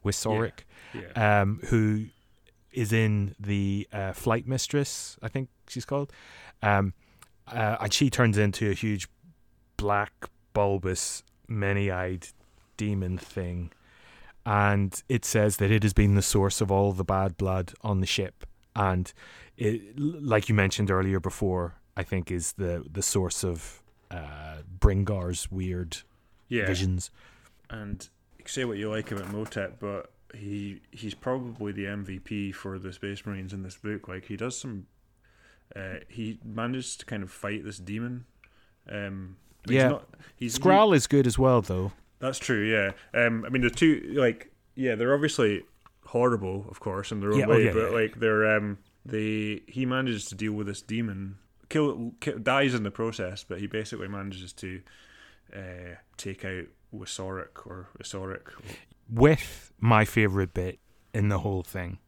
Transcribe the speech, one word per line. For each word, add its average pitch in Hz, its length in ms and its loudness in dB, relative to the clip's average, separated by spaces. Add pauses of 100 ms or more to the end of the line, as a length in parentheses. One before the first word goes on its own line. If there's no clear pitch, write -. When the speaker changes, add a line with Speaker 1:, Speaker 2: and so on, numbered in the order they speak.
Speaker 1:
Wisoric, 110 580 -2 (300)
Speaker 2:
Yeah. - 80 -10 (140)
Yeah. 104 260 6
Speaker 1:
um, 101 180 2 (100)
who 110 360 4 (680)
is 110 200 -2
in 107 480 2
the, 101 540 0
uh, 98 200 -4
Flight 120 340 0
Mistress, - 760 -2
I 113 80 -6
think 131 180 -6 (220)
she's - 160 -8
called. 143 260 -4 (500)
Um, 98 320 4 (540)
uh, 113 340 -2
and 104 120 0
she 143 160 4
turns 113 280 4
into 104 320 2
a 95 40 2
huge 104 340 -2 (680)
black, 101 340 0 (420)
bulbous, 98 680 0 (240)
many-eyed 98 800 -2 (480)
demon 95 420 -2
thing. 87 540 -6 (760)
And 101 600 4
it 120 160 0
says 107 340 4
that 101 140 4
it 107 120 6
has 104 100 4
been 101 220 6
the 98 60 6
source 98 380 2
of 98 120 2
all 101 200 4
the 92 140 -2
bad 95 320 0
blood 92 440 -2
on 101 200 0
the 95 60 0
ship. - 380 -4 (300)
And 92 360 2 (440)
it, 110 260 0 (160)
l-, 151 220 -2
like 113 300 2
you 107 60 6
mentioned 98 360 2
earlier 95 280 2
before, 92 560 -2 (200)
I 101 80 -4
think 90 280 -4
is 85 220 -4
the, 87 380 -4
the 95 120 -6
source - 400 0
of, 85 380 -6 (300)
uh, 78 460 -12 (220)
Bringar's 95 720 4
weird 92 460 -6 (520)
Speaker 2:
Yeah. 113 160 0
Speaker 1:
visions. 92 440 0 (600)
Speaker 2:
And 101 380 -10 (300)
you - 80 -20
can - 60 -12
say 131 140 -2
what 110 120 -4
you 107 120 -4
like 110 220 -4
about 98 200 -8
Motep, 104 480 -6
but 101 320 -8 (220)
he, 101 480 -10 (100)
he's 107 220 -10
probably 120 580 -6
the 98 160 -6
M 101 160 -8
V 95 160 -10
P 101 320 -6
for 95 280 -10
the 95 120 -10
Space 101 340 -10
Marines 95 280 -8
in 95 100 -8
this 95 140 -14
book. 104 300 -8
Like, 95 180 -12
he 104 100 -10
does 120 240 -8
some, 104 280 -12 (880)
uh, 95 240 -12 (100)
he 113 340 -8
manages 120 540 -6
to - 80 -16
kind 104 180 -6
of 90 80 -12
fight 101 320 -8
this 98 140 -10
demon. 117 480 -8 (680)
Um, 98 460 -10 (280)
he's 123 100 0
Speaker 1:
Yeah. 131 140 6
Speaker 2:
not, - 200 -4 (260)
he's, 120 220 -6
he 139 40 -4
Speaker 1:
Skrull 196 340 8
is - 120 4
good 139 200 4
as 117 120 0
well, 127 220 6
though. 95 320 -4 (260)
Speaker 2:
That's 131 200 -6
true, 107 240 0
yeah. 107 280 2 (280)
Um, 117 260 2
I - 40 -8
mean, 127 140 0
the 117 60 4
two, 147 460 2
like, 127 360 2 (240)
yeah, 127 200 0
they're 120 180 2
obviously 135 500 2 (420)
horrible, 101 640 0
of - 100 -16
course, 98 320 -6
in 107 80 -4
their 101 140 0
own 107 60 6
Speaker 1:
Yeah, 131 80 4
oh, - 20 0
Speaker 2:
way, 113 160 8
Speaker 1:
yeah, 98 80 4
Speaker 2:
but, 110 180 2
Speaker 1:
yeah. 113 100 2
Speaker 2:
like, 110 180 -2
they're, 107 360 4
um, 104 220 -2 (280)
they, 107 600 -4
he 127 180 -4
manages 127 420 -2
to 101 80 -12
deal 107 180 -2
with 107 140 -4
this 101 140 -8
demon, 98 560 -6 (320)
kill, 131 520 -2
ki-, - 200 -4
dies 131 320 2
in 113 100 -2
the 101 80 -4
process, 104 520 -6
but 92 160 -8
he 101 80 -6
basically 104 400 -8
manages 98 460 -10
to, 92 280 -12 (720)
uh, 90 420 -14 (200)
take 98 300 -10
out 92 200 -8 (300)
Wisoric 95 720 -12
or 92 220 -16 (100)
Isoric. 95 480 -10 (640)
Speaker 1:
With 131 720 4
my 110 240 8
favourite 98 480 2
bit 90 260 -4 (340)
in 104 140 2
the 101 120 2
whole 95 240 -2
thing 92 340 -10 (100)